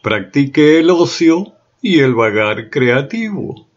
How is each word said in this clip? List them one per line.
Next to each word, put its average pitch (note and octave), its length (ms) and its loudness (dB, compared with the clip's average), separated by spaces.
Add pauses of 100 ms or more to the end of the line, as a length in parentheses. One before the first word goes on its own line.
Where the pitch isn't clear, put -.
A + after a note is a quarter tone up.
Practique C#3 760 2
el E3 100 2
ocio E3+ 640 0 (260)
y F#3+ 200 0
el C3 160 2
vagar G#2+ 560 -2
creativo. C#3 1040 -4